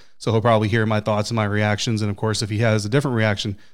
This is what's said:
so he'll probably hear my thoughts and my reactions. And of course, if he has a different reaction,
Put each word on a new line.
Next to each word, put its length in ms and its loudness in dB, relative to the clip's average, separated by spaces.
so 140 -4
he'll 100 2
probably 280 4
hear 160 2
my 160 0
thoughts 280 -2
and 60 -4
my 80 0
reactions. 580 0
And 80 -2
of 60 -4
course, 260 -2
if 80 -4
he 100 -2
has 260 2
a 40 -6
different 260 0
reaction, 420 0